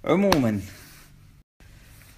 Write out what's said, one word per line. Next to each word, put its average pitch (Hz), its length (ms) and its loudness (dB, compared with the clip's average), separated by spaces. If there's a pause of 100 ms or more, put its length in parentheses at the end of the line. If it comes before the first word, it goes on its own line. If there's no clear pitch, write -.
عموما، 147 560 2 (1600)